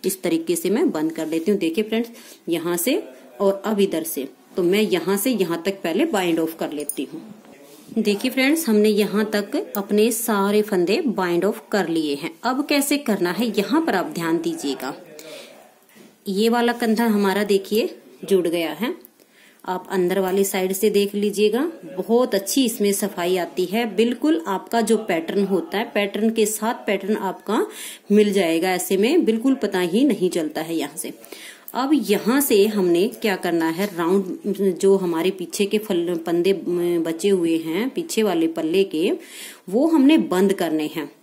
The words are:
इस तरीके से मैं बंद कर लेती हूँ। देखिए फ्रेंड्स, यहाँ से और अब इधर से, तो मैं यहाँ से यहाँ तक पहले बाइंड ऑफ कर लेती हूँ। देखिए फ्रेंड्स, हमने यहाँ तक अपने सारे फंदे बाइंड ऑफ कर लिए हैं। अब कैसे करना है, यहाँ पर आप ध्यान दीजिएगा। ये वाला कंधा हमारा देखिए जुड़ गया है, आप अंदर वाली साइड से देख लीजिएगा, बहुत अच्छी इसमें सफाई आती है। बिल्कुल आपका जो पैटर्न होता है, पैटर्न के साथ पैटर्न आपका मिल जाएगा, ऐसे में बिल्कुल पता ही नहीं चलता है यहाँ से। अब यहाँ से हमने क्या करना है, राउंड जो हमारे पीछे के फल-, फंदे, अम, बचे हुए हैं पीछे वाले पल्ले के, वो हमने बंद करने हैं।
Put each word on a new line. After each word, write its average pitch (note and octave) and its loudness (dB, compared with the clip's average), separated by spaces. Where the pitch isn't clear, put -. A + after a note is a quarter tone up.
इस F#3+ -4
तरीके E3 0
से F3+ -2
मैं C4+ 2
बंद D#3+ -2
कर D#3+ -6
लेती E3 0
हूँ। G3 2
देखिए E3 0
फ्रेंड्स, A3+ -2
यहाँ E3+ -2
से C4 0
और G3 2
अब G#3 0
इधर F3+ 2
से, - -8
तो F#3 0
मैं G3 4
यहाँ F#3 0
से C4 0
यहाँ E3+ 0
तक G3 -4
पहले F3+ 0
बाइंड F3 0
ऑफ D#3+ -2
कर D#3 -4
लेती D3 -6
हूँ। - -12
देखिए G#3 0
फ्रेंड्स, C4+ 0
हमने G#3+ 4
यहाँ G3+ 2
तक G#3 -2
अपने G#3 2
सारे G3+ 0
फंदे F#3+ 0
बाइंड F3+ 0
ऑफ G#3+ -2
कर F#3+ 0
लिए D3+ -2
हैं। D3 -8
अब C4 -2
कैसे C#4+ 0
करना F#3+ 0
है, G#3+ 0
यहाँ G3 0
पर A3 0
आप D#3 -2
ध्यान E3 -2
दीजिएगा। D3 -6
ये G#3 2
वाला A#3+ 2
कंधा A#3 0
हमारा G3+ 2
देखिए G#3 0
जुड़ F3 2
गया E3 -2
है, A3 -6
आप F#3 -8
अंदर F#3 0
वाली F#3+ 0
साइड F#3+ 0
से G#3+ 2
देख G3+ 2
लीजिएगा, G#3 2
बहुत A#3 0
अच्छी - 0
इसमें G#3 0
सफाई F#3 -2
आती F3 -2
है। A3 -2
बिल्कुल A#3+ 2
आपका G3 -2
जो A3 4
पैटर्न F#3+ -2
होता F#3 -2
है, F4+ -2
पैटर्न G#3 0
के A3 2
साथ A3+ -4
पैटर्न G3 0
आपका F#3+ -2
मिल G#3 6
जाएगा, E3+ 2
ऐसे F3+ 0
में B3 4
बिल्कुल A3+ 2
पता G3 -2
ही F3+ 2
नहीं F#3 2
चलता D#3 -4
है E3 -6
यहाँ C#3+ -4
से। - -10
अब C4+ -2
यहाँ G3+ 2
से G#3+ 6
हमने F#3 2
क्या G3+ -2
करना E3 0
है, E3+ -2
राउंड F#3 -2
जो G3 4
हमारे F3 0
पीछे F#3 -4
के G#3+ 0
फल-, E3+ -2
फंदे, F3 0
अम, F3 0
बचे E3 -2
हुए E3+ 2
हैं E3+ -4
पीछे G3 -2
वाले E3+ 2
पल्ले E3 0
के, F#3+ -2
वो B3+ 2
हमने D#4 6
बंद F#3+ 4
करने D#3 -2
हैं। C#3+ -8